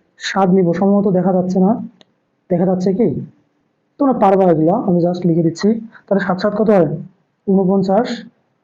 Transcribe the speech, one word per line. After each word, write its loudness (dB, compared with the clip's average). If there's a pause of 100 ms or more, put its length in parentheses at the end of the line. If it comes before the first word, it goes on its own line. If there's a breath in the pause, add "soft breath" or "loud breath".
(180)
সাত -2
নিব। 2
সম্ভবত 0
দেখা 0
যাচ্ছে -2
না। 0 (680)
দেখা 0
যাচ্ছে -2
কি? -2 (720)
তোমরা 0
পারবা 2
এগুলা, 2
আমি 0
just -2
লিখে 0
দিচ্ছি। 0 (280 loud breath)
তাহলে 0
সাত -2
সাত -2
কত 0
হয়? 2 (500)
ঊনপঞ্চাশ, 0 (400)